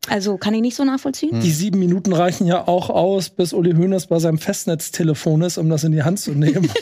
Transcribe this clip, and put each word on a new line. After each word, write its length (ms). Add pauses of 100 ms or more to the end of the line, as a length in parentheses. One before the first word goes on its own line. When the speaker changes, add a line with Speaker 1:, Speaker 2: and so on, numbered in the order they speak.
Speaker 1:
Also 300
kann 160
ich 80
nicht 140
so 100
nachvollziehen. 460
Speaker 2:
Hm. 100
Speaker 3:
Die 80
sieben 300
Minuten 340
reichen 320
ja 220
auch 240
aus, 400
bis 220
Uli 200
Hoeneß 320
bei 140
seinem 180
Festnetztelefon 1040
ist, 160
um 100
das 160
in 100
die 100
Hand 160
zu 140
nehmen 360 (120)